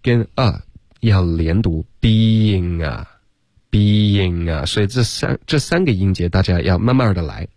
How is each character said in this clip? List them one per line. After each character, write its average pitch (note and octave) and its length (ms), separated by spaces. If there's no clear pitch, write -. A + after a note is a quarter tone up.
跟 A#2+ 320
a B2 260
要 G2+ 220
连 E2 380
读 E2 240
，being G#2+ 840
啊 B1 220
，being G2+ 800
啊， D#2 140
所 - 180
以 G2+ 40
这 A#2+ 160
三， - 440
这 D#3 120
三 E3+ 260
个 D3+ 80
音 F#2+ 220
节 F2 140
大 F#2+ 140
家 F2+ 180
要 F2+ 180
慢 A2+ 160
慢 B2 200
的 F2 80
来 D2 240